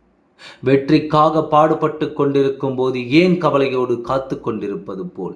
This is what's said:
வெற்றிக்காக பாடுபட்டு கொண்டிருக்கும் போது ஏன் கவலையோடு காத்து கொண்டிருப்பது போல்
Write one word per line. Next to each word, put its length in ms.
வெற்றிக்காக 840
பாடுபட்டு 720
கொண்டிருக்கும் 640
போது 360
ஏன் 260
கவலையோடு 640
காத்து 380
கொண்டிருப்பது 680
போல் 300